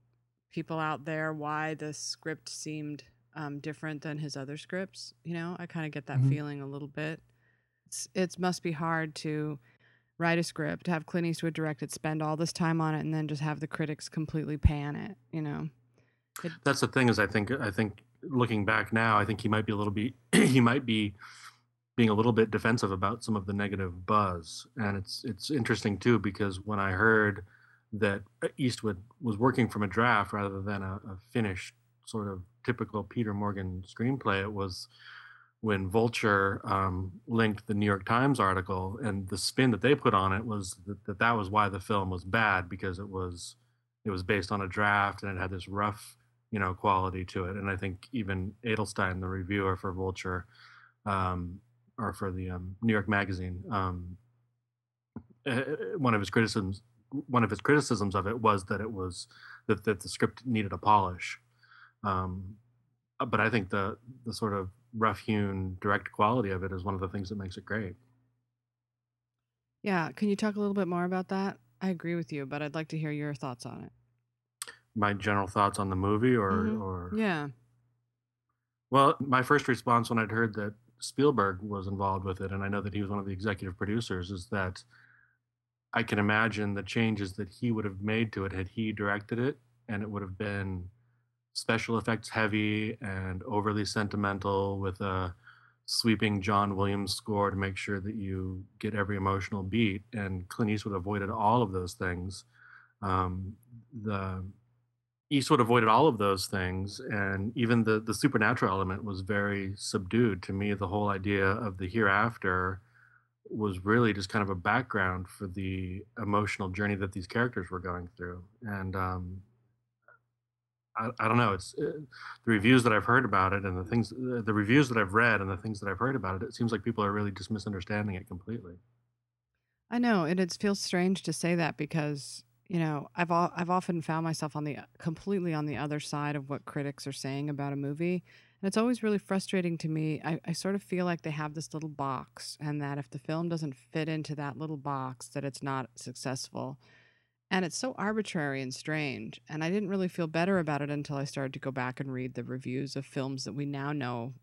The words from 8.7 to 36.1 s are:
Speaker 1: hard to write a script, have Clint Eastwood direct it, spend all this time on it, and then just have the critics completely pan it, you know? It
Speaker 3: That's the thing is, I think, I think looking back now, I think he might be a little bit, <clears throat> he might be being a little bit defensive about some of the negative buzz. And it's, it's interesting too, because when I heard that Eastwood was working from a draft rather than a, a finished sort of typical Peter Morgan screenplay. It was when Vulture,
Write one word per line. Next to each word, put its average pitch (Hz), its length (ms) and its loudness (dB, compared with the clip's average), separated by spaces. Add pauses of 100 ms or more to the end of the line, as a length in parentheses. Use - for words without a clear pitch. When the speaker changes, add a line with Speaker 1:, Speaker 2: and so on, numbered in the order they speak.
Speaker 1:
hard 160 440 -2
to 151 440 -4 (580)
write 170 220 4
a 170 40 4
script, 160 440 -4
have 160 180 0
Clint 170 220 0
Eastwood 165 260 -2
direct 156 300 -4
it, 139 80 -6
spend 156 320 -4
all 156 120 0
this 160 160 0
time 160 300 2
on 156 140 2
it, 151 60 -2
and 156 120 -2
then 156 140 0
just 147 160 -4
have 151 160 -2
the 147 80 -6
critics 151 420 -6
completely 151 480 -4
pan 147 380 2
it, 196 200 -10 (160)
you 160 120 -4
know? 151 260 -6 (720)
It 170 80 -8 (140)
Speaker 3:
That's 139 160 4
the 127 60 4
thing 127 220 4
is, 107 100 6
I 101 80 4
think, 104 240 0
I 127 180 -2
think 101 340 -2 (200)
looking 120 420 2
back 107 260 2
now, 113 280 6
I 101 60 4
think 104 140 0
he - 80 -2
might 107 200 2
be 110 60 0
a - 20 -2
little 104 180 0
bit, 107 300 -2
<clears throat> - 100 -20
he 160 260 8
might 120 280 4
be 107 260 0 (840)
being 117 140 6
a 104 60 4
little 110 160 6
bit 110 180 6
defensive 110 420 2
about 98 320 -2
some 110 120 0
of 95 100 -2
the 101 80 -2
negative 95 540 -2
buzz. 92 580 2 (100)
And 101 220 -2
it's, - 260 -8
it's - 280 -6
interesting 113 480 0
too, 120 180 6
because 101 480 -2
when 104 140 -2
I 98 140 0
heard 104 520 4 (480)
that 101 300 2 (340)
Eastwood 113 400 0 (240)
was 110 160 -2
working 123 320 4
from 107 140 -2
a 101 40 2
draft 107 460 2
rather 98 300 -4
than 101 180 -4
a, 95 140 -6
a 98 240 -12 (100)
finished 101 460 -2 (320)
sort 104 200 -6
of 92 140 -8 (260)
typical 113 360 -2
Peter 107 300 -4
Morgan 98 500 -4 (100)
screenplay. 113 480 0
It 104 200 -4
was 95 260 -6 (720)
when 98 280 0
Vulture, 104 760 4